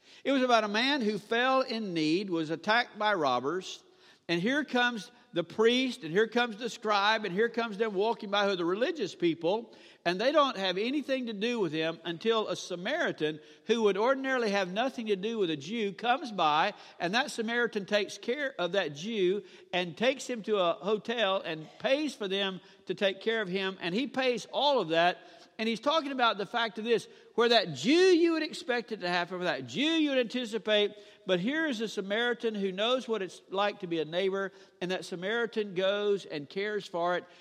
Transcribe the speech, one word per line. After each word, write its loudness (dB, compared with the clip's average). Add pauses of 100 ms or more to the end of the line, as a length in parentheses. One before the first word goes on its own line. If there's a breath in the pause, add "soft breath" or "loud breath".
(220 loud breath)
It 0
was 2
about 4
a -2
man 2
who 0
fell 2
in -4
need, 0
was -2
attacked 0
by 2
robbers, -2 (460 soft breath)
and 0
here 0
comes 0 (240 soft breath)
the 0
priest, 2
and -8
here 2
comes 0
the -6
scribe, 2
and -4
here 2
comes -4
them 0
walking 0
by 2
who 2
are -2
the -2
religious -2
people, -2 (300 loud breath)
and 0
they 4
don't 4
have 0
anything -2
to -6
do -2
with 0
him -2
until 0
a -2
Samaritan, -2 (260 loud breath)
who 2
would 4
ordinarily 2
have 0
nothing -2
to 2
do -4
with 2
a -2
Jew, -4
comes -2
by, 2 (280 loud breath)
and -2
that 0
Samaritan -2
takes -2
care -4
of 0
that -2
Jew 0 (300 loud breath)
and -2
takes 0
him -6
to 0
a 4
hotel -2
and -8 (140)
pays 0
for -6
them -2 (260 loud breath)
to -4
take 0
care 0
of -4
him, -2
and -4
he 0
pays -2
all 2
of -2
that. 4 (380 loud breath)
And -2
he's -2
talking 0
about 2
the -4
fact -4
of -6
this, 0 (300 loud breath)
where 4
that 4
Jew 2
you 6
would 0
expect -4
it -8
to -2
happen, 0
where -2
that -2
Jew -4
you 2
would 2
anticipate, 0 (360 loud breath)
but 2
here 0
is -2
a -2
Samaritan -2
who -2
knows 0
what -2
it's -10 (100)
like 0
to -10
be -2
a 0
neighbor, -2 (280 loud breath)
and -4
that -4
Samaritan -4
goes 0
and -8
cares -6
for 0
it, -4 (160 loud breath)